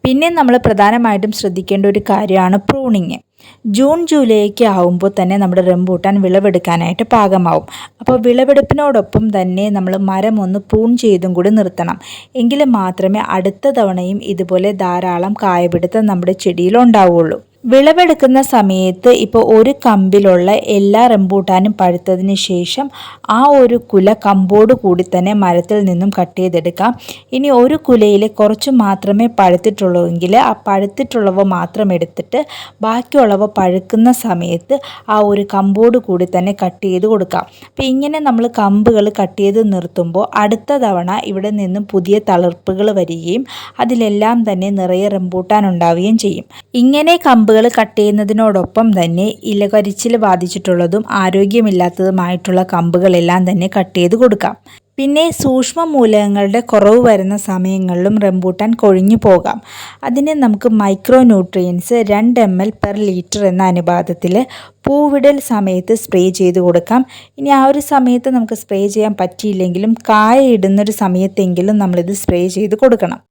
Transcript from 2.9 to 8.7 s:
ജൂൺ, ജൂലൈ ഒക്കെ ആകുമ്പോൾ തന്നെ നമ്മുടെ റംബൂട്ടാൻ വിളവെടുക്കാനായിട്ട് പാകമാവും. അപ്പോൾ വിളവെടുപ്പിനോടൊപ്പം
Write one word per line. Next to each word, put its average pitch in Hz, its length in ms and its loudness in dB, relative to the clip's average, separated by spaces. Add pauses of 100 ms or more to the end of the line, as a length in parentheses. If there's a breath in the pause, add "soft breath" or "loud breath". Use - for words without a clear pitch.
ജൂൺ, 277 220 2 (120)
ജൂലൈ 240 280 2 (100)
ഒക്കെ 208 240 -2
ആകുമ്പോൾ 180 460 0
തന്നെ 185 240 0
നമ്മുടെ 185 280 0
റംബൂട്ടാൻ 185 440 0 (100)
വിളവെടുക്കാനായിട്ട് 180 800 0 (100)
പാകമാവും. 185 520 0 (340 loud breath)
അപ്പോൾ 254 160 0 (100)
വിളവെടുപ്പിനോടൊപ്പം 262 1000 0 (120)